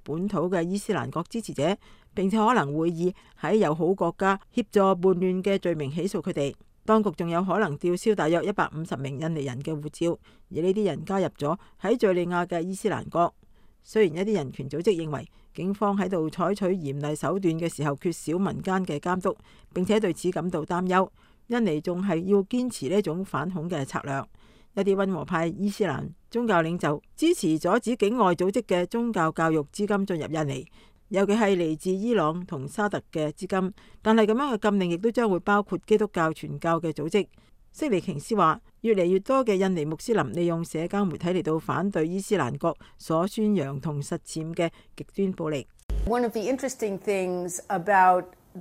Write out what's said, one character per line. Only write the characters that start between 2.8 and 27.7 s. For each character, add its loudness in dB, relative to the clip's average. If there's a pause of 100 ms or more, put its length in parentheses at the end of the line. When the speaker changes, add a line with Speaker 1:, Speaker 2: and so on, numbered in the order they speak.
Speaker 1:
以 0 (280)
喺 2
友 4
好 2
國 0
家 0 (160)
協 0
助 4
叛 4
亂 0
嘅 2
罪 0
名 -4
起 -2
訴 -4
佢 -4
哋。 -2 (300)
當 6
局 2
仲 -4
有 2
可 0
能 0
吊 0
銷 2
大 2
約 2
一 -2
百 0
五 -8
十 -6
名 -6
印 -4
尼 -4
人 -6
嘅 -6
護 -8
照， -2 (340)
而 -4
呢 2
啲 0
人 -2
加 -2
入 0
咗 -4 (220)
喺 2
敘 4
利 0
亞 0
嘅 -2
伊 -4
斯 -4
蘭 -2
國。 2 (480)
雖 2
然 -2
一 0
啲 2
人 -4
權 -10
組 -4
織 2
認 -8
為 -8 (240)
警 -4
方 0
喺 0
度 0
採 0
取 -2
嚴 -2
厲 -2
手 -2
段 2
嘅 -4
時 -4
候 0
缺 -2
少 -4
民 -2
間 0
嘅 -4
監 0
督， 0 (380)
並 0
且 4
對 2
此 -2
感 -2
到 -2
擔 -2
憂。 4 (400)
印 2
尼 0
仲 -4
係 0
要 4
堅 -2
持 -6
呢 2
種 -4
反 -4
恐 -6
嘅 -4
策 -6
略。 -4 (500)
一 -2
啲 2
溫 0
和 -4
派 0
伊 -2
斯 -4
蘭 -2 (220)
宗 -2
教 4
領 -2
袖 0 (140)
支 2
持 0
阻 2